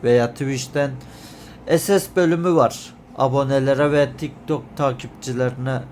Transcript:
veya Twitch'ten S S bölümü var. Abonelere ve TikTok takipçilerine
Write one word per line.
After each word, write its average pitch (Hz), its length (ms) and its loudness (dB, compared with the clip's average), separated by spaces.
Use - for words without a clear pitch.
veya 120 280 4
Twitch'ten 139 600 -4
S 170 320 2
S - 160 -8
bölümü 170 400 2
var. - 380 2
Abonelere 135 720 2
ve 143 260 2
TikTok - 600 -8
takipçilerine 127 1040 -4